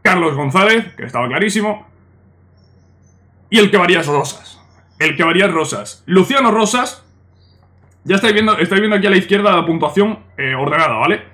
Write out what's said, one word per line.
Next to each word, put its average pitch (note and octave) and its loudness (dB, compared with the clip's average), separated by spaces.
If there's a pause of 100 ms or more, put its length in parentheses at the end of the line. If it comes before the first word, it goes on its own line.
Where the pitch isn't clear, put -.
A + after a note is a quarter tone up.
Carlos E3+ -2
González, F#3+ 0
que - -14
estaba B2 -6
clarísimo, G3+ -4 (1600)
y - 2
el G#3 4
que G3+ 0
varía F3+ 2
es D3+ -6
Rosas. - -6 (340)
El D#3 -2
que E3+ 0
varía F3+ 2
es F3+ 0
Rosas. C#3 -6
Luciano A3 2
Rosas, A3+ -2 (960)
ya F3+ 0
estáis G#3+ 2
viendo, G#3+ 2
estáis G3 0
viendo G#3+ 0
aquí G3 0
a G3 2
la F#3+ 4
izquierda G3 2
la E3 0
puntuación, E3 0 (180)
eh, C3 -4
ordenada, C#3+ 0
¿vale? E3+ 0 (120)